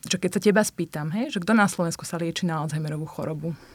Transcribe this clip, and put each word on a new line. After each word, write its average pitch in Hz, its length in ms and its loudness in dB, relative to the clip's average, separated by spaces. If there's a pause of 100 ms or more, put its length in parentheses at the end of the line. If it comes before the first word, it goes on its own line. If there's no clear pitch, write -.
že - 160 -2
keď 185 140 -2
sa 202 100 0
teba 208 200 6
spýtam, 160 520 -4
hej, 247 180 -2
že 208 80 -4
kto 185 140 2
na 208 160 8
Slovensku 170 340 -2
sa - 140 -6
lieči 165 260 -2
na 160 160 0
Alzheimerovú 156 460 -4
chorobu, 156 480 -6 (220)